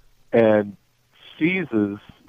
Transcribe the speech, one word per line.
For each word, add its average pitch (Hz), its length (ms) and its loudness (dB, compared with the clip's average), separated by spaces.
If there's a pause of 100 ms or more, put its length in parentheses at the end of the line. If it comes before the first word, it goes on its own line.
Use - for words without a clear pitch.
(320)
and 107 440 2 (600)
seizes 135 600 -2 (300)